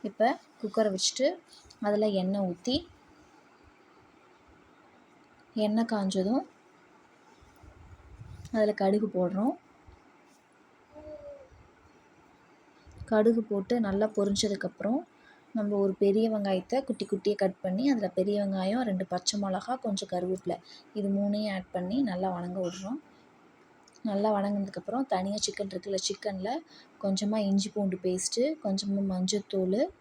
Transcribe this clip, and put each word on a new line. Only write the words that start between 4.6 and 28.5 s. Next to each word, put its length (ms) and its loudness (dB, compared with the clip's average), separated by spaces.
எண்ணெய் 360 2
காஞ்சதும் 500 0
அதுல 240 4
கடுகு 360 2
போடுறோம். 440 2
கடுகு 380 4
போட்டு 340 -2
நல்லா 300 0
பொரிஞ்சதுக்கப்புறம் 920 0
நம்ம 240 0
ஒரு 200 2
பெரிய 300 4
வெங்காயத்தை 540 0
குட்டி 240 -4
குட்டியா 300 0
கட் 240 0
பண்ணி, 280 -2
அதுல 200 2
பெரிய 300 0
வெங்காயம், 480 0
ரெண்டு 200 0
பச்சை 320 -2
மிளகா, 400 -2
கொஞ்சம் 320 -4
கருவேப்பிலை, 460 -2
இது 160 -2
மூணையும் 440 0
ஆட் 180 -6
பண்ணி 300 -2
நல்லா 280 0
வணங்க 300 -4
விடுறோம். 380 -6
நல்லா 280 2
வணங்குனதுக்கப்புறம் 760 -2
தனியா 300 0
சிக்கன் 340 -4
இருக்குல்ல, 300 -4
சிக்கன்ல 460 -4
கொஞ்சமா 440 0
இஞ்சி 280 2
பூண்டு 320 -2
பேஸ்ட்டு, 420 0